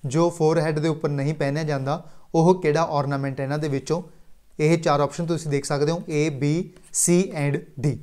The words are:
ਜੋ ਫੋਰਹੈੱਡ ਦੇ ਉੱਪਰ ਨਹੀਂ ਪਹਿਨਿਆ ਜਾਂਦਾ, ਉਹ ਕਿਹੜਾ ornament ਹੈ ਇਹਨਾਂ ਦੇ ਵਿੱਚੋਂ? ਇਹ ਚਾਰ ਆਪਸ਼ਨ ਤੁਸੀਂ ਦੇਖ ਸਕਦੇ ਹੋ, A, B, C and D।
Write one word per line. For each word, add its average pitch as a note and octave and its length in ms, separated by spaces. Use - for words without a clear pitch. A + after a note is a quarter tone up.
ਜੋ E3 260
ਫੋਰਹੈੱਡ D#3+ 480
ਦੇ D#3 100
ਉੱਪਰ D#3 200
ਨਹੀਂ C#3+ 260
ਪਹਿਨਿਆ D3 280
ਜਾਂਦਾ, D3 480
ਉਹ F3+ 280
ਕਿਹੜਾ D#3+ 260
ornament C#3 380
ਹੈ C#3 60
ਇਹਨਾਂ C#3 140
ਦੇ D#3 100
ਵਿੱਚੋਂ? C#3+ 340
ਇਹ D#3+ 180
ਚਾਰ D#3 220
ਆਪਸ਼ਨ C#3+ 260
ਤੁਸੀਂ D#3+ 240
ਦੇਖ C#3 140
ਸਕਦੇ D3 280
ਹੋ, E3 40
A, D#3+ 340
B, D3 320
C F3 300
and C#3+ 380
D। B2 160